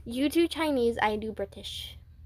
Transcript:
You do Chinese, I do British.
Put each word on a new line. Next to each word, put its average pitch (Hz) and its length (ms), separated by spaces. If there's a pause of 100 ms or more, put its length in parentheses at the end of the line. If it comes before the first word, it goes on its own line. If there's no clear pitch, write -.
You 262 240
do 330 180
Chinese, 269 520
I 214 180
do 214 140
British. - 680 (280)